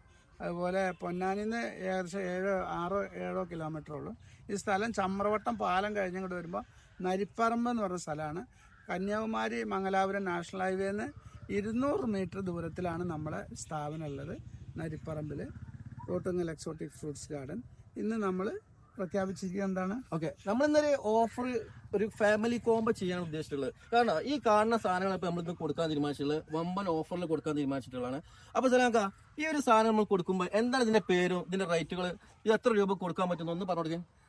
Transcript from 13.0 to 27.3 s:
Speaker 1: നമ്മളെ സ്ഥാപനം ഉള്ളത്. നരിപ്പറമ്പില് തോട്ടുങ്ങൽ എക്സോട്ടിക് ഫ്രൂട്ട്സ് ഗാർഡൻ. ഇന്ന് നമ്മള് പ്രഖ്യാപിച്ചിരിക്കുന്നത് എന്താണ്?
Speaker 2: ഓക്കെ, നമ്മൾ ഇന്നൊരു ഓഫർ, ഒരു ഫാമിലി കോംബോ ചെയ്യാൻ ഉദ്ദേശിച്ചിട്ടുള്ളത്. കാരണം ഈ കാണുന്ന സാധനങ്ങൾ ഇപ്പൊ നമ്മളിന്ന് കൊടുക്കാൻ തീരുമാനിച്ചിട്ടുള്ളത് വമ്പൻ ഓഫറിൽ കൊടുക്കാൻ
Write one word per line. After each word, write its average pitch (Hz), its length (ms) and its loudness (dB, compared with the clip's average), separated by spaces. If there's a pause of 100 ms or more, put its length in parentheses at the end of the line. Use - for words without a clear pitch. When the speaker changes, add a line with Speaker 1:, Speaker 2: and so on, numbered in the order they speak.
Speaker 1:
നമ്മളെ 160 500 -6
സ്ഥാപനം 156 520 -6
ഉള്ളത്. 143 320 -8 (380)
നരിപ്പറമ്പില് 156 680 -6 (640)
തോട്ടുങ്ങൽ 180 420 -2
എക്സോട്ടിക് 156 400 -8
ഫ്രൂട്ട്സ് - 420 -10
ഗാർഡൻ. 147 300 -8 (340)
ഇന്ന് 214 200 -2
നമ്മള് 202 420 -2 (400)
പ്രഖ്യാപിച്ചിരിക്കുന്നത് 190 840 -2
എന്താണ്? 220 180 -4 (100)
Speaker 2:
ഓക്കെ, 160 200 -2 (140)
നമ്മൾ 240 180 4
ഇന്നൊരു 302 360 6
ഓഫർ, 226 600 2 (340)
ഒരു 208 140 2
ഫാമിലി 214 480 2
കോംബോ 226 360 2
ചെയ്യാൻ 180 280 -2
ഉദ്ദേശിച്ചിട്ടുള്ളത്. 151 540 -4 (180)
കാരണം 226 300 6
ഈ 262 240 0
കാണുന്ന 220 300 6
സാധനങ്ങൾ 190 380 0
ഇപ്പൊ 180 140 -2
നമ്മളിന്ന് 170 260 -2
കൊടുക്കാൻ 160 340 -2
തീരുമാനിച്ചിട്ടുള്ളത് 147 680 0
വമ്പൻ 180 320 -2
ഓഫറിൽ 170 380 -2
കൊടുക്കാൻ 151 300 0